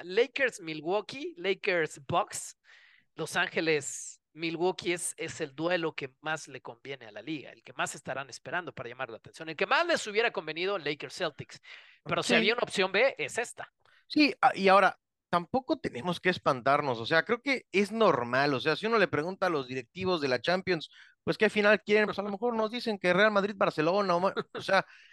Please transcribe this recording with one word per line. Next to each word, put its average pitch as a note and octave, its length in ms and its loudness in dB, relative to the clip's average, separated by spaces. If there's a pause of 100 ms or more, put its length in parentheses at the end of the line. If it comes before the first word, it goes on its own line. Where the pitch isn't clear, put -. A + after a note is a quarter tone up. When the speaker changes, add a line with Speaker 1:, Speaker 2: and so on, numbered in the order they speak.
Speaker 1:
Lakers-Milwaukee, G3+ 1300 -4
Lakers-Bucks, F3 1200 -4 (560)
Los D#3+ 220 -8
Ángeles-Milwaukee E3+ 1600 -4
es, F3 240 -6
es D#3+ 240 -10
el C#3+ 140 -8
duelo E3 400 -2
que C3 260 -10
más D#3 280 -8
le B2+ 120 -16
conviene B2 460 -16
a G#2+ 60 -20
la G#2 100 -16
liga, C#3 280 -10
el A2+ 120 -20
que C3+ 100 -20
más E3 220 -6
estarán C3+ 340 -10
esperando C#3+ 460 -10
para A#2+ 160 -12
llamar B2+ 200 -10
la A2 60 -12
atención, D#3+ 320 -16
el D#3+ 80 -10
que F#3+ 100 2
más C#4 200 6
les D#4+ 200 0
hubiera A3 240 2
convenido F3+ 480 -4
Lakers-Celtics, D3 840 -6 (440)
pero D#3+ 180 0
si - 60 -2
Speaker 2:
Sí. - 60 6
Speaker 1:
había G3 180 6
una A#3+ 100 0
opción F#3+ 300 0
B, B3 240 4
es D3 220 -6
esta. - 340 -8 (340)
Speaker 2:
Sí, D4 360 2
ah, - 120 6
y F#3+ 140 4
ahora, F#3+ 300 6 (300)
tampoco B3 500 -2
tenemos E3+ 420 -6
que F#3 100 2
espantarnos, C#3 680 2
o A2+ 60 -6
sea, D#3+ 180 4
creo A#3 180 -2
que C4+ 300 -2
es F#3+ 180 2
normal, C#3+ 640 4
o B2 60 -2
sea, D3 160 0
si F#3+ 100 -6
uno A#3 100 0
le G3 120 4
pregunta F3+ 380 -2
a F3+ 40 0
los C#3+ 160 -2
directivos D#3+ 540 -4
de C#3 80 0
la B2 120 2
Champions, F3+ 480 -2 (360)
pues, E3 120 -2
¿qué G#3 140 2
final G#3 320 4
quieren? G#3+ 220 4
Pues, G3 160 -4
a - 20 -4
lo G#3 80 -4
mejor A#3 240 -2
nos A3 160 0
dicen A3+ 300 -4
que F3+ 120 4
Real G#3 200 6
Madrid-Barcelona, G3 840 2
o F3 60 2
ma-, F#3+ 140 0 (200)
o A3 60 -8
sea, F#3 260 2 (260)